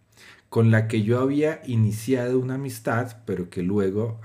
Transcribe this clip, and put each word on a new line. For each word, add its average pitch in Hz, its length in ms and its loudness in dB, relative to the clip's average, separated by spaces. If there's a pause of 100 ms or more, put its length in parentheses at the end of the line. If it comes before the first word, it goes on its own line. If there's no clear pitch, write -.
(500)
con 113 200 6
la 110 160 4
que 110 160 0
yo 117 180 2
había 147 460 0
iniciado 123 720 0
una 131 160 -2
amistad, 123 720 -4
pero 90 240 -4
que 92 140 -6
luego 101 640 -2